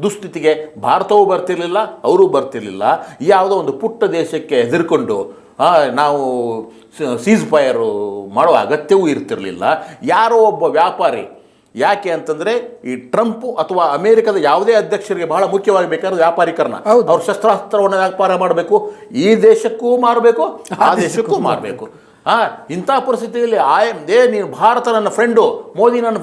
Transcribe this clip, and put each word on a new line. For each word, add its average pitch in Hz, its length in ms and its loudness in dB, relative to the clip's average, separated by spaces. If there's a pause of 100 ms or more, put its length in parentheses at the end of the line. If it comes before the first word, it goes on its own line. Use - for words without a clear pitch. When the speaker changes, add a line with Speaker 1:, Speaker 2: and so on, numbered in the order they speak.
Speaker 1:
ದುಸ್ಥಿತಿಗೆ 156 800 -4
ಭಾರತವೂ 196 440 2
ಬರ್ತಿರ್ಲಿಲ್ಲ, 180 520 -2 (260)
ಅವರೂ 185 240 4
ಬರ್ತಿರ್ಲಿಲ್ಲ. 110 560 -4 (380)
ಯಾವುದೋ 190 340 2
ಒಂದು 151 180 -2
ಪುಟ್ಟ 226 300 -6
ದೇಶಕ್ಕೆ 160 520 -2
ಹೆದರ್ಕೊಂಡು, 123 840 0 (220)
ಆ, 156 260 4
ನಾವು 127 760 -2 (360)
ಸ-, 123 260 -4
ಸೀಸ್ 196 260 2
ಫೈರ್ 135 280 2 (560)
ಮಾಡೋ 151 180 4
ಅಗತ್ಯವೂ 151 560 2
ಇರ್ತಿರ್ಲಿಲ್ಲ. 98 560 -6 (400)
ಯಾರೋ 214 320 2
ಒಬ್ಬ 214 280 2
ವ್ಯಾಪಾರಿ, 151 840 -2 (300)
ಯಾಕೆ 180 360 0
ಅಂತಂದ್ರೆ 170 720 -4
ಈ 127 100 -6
ಟ್ರಂಪ್ 220 640 -4
ಅಥವಾ 175 260 0
ಅಮೇರಿಕದ 196 500 2
ಯಾವುದೇ 180 380 2
ಅಧ್ಯಕ್ಷರಿಗೆ 196 520 -2
ಬಹಳ 160 180 0
ಮುಖ್ಯವಾಗಿ 190 460 0
ಬೇಕಾದ್ರೆ 180 280 -4
ವ್ಯಾಪಾರೀಕರಣ. 165 560 0
Speaker 2:
ಹೌದು. 214 340 2
Speaker 1:
ಅವ್ರು 160 180 2
ಶಸ್ತ್ರಾಸ್ತ್ರವನ್ನು 202 720 0
ವ್ಯಾಪಾರ 190 380 0
ಮಾಡಬೇಕು, 180 580 0 (180)
ಈ 180 240 2
ದೇಶಕ್ಕೂ 226 640 2
ಮಾರಬೇಕು, 233 460 2
ಆ - 480 -2
Speaker 2:
ಆ 180 40 0
Speaker 1:
ದೇಶಕ್ಕೂ - 0 -
Speaker 2:
ದೇಶಕ್ಕೂ 220 420 -2
Speaker 1:
ಮಾರಬೇಕು. 107 760 -6 (140)
ಆ, 220 160 2 (280)
ಇಂಥ 175 200 -6 (180)
ಪರಿಸ್ಥಿತಿಯಲ್ಲಿ 233 480 -2
ಐ 170 320 2
ಎಂ, 175 220 -8
"ಏ, 233 220 4
ನೀನು 202 160 -2
ಭಾರತ 233 400 0
ನನ್ನ 220 220 0
ಫ್ರೆಂಡು, 214 680 0
ಮೋದಿ 240 240 2
ನನ್ನ 226 220 -2